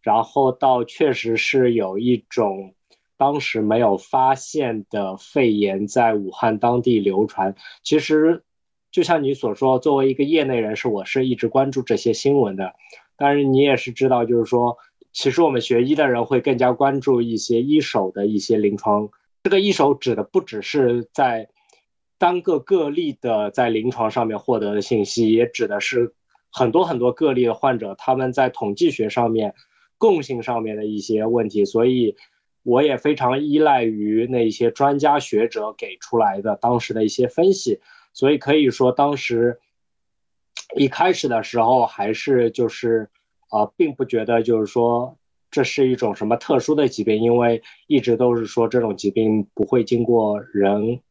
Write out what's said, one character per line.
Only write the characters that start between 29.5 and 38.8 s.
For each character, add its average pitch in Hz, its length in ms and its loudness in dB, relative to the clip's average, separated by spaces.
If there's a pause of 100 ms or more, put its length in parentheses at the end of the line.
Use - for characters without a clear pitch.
共 185 260 2
性 123 180 -8
上 113 220 -4
面 110 140 -6
的 107 80 -6
一 107 140 -4
些 107 260 -2
问 113 220 0
题。 101 180 0
所 117 200 2
以 123 300 2 (480)
我 123 180 2
也 143 160 0
非 147 160 0
常 131 280 0
依 147 180 0
赖 139 240 4
于 110 440 -2
那 120 220 0
些 117 220 0
专 143 260 0
家 147 220 2
学 110 280 0
者 110 300 -6
给 95 200 -12
出 - 200 -4
来 101 240 0
的 104 140 -2
当 120 240 0
时 113 140 -8
的 110 100 0
一 104 60 0
些 123 180 0
分 185 260 2
析。 120 280 -4 (320)
所 139 180 2
以 151 60 2
可 143 180 0
以 139 160 4
说 127 220 2